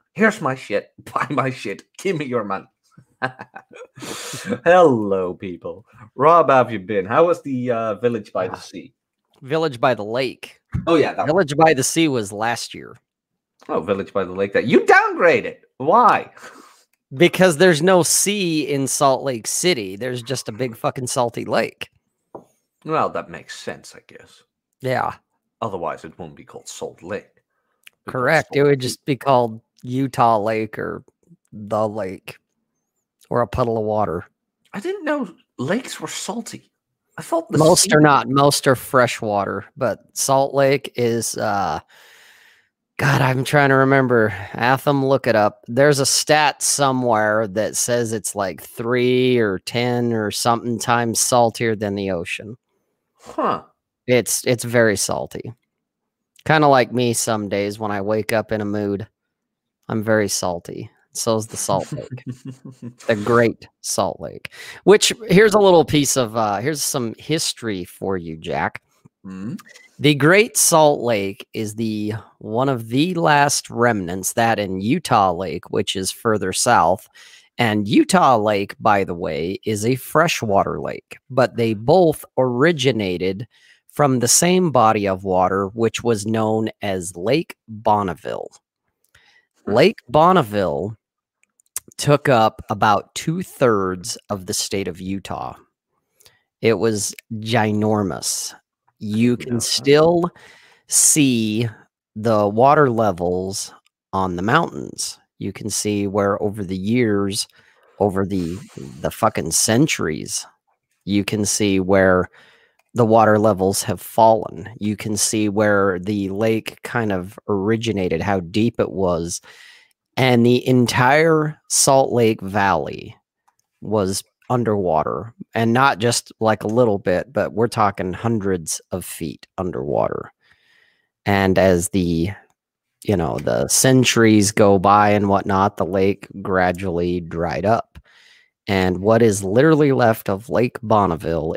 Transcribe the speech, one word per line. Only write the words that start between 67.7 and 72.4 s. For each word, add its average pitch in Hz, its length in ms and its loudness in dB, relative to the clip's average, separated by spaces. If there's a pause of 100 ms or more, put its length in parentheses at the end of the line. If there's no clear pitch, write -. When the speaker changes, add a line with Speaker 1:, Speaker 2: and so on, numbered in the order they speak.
Speaker 2:
for 95 320 -6
you, 82 200 -10
Jack. 80 460 -6 (420)
Speaker 1:
Hmm? 98 300 -12 (440)
Speaker 2:
The 147 160 4
Great 180 420 4
Salt 156 440 4
Lake 101 540 -2
is 107 200 -6
the, 107 380 -4 (260)
one 113 300 -2